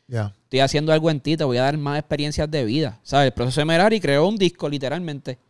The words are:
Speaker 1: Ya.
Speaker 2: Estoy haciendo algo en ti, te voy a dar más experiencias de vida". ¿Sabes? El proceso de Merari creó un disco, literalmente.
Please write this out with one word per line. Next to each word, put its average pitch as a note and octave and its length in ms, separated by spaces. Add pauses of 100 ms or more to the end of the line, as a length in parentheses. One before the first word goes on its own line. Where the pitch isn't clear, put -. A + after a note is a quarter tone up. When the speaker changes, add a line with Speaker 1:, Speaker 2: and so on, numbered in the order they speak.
Speaker 1:
Ya. G#2+ 280 (100)
Speaker 2:
Estoy C3 160
haciendo D3 320
algo D#3 180
en C#3+ 100
ti, D#3 180
te D#3+ 60
voy B2 120
a B2 60
dar D3+ 160
más C#3+ 200
experiencias D3+ 520
de D3 160
vida". B2 360
¿Sabes? C#3 260
El - 40
proceso C3 300
de - 20
Merari F#3 360
creó D3+ 280
un A3+ 80
disco, F3 320
literalmente. C#3+ 680 (120)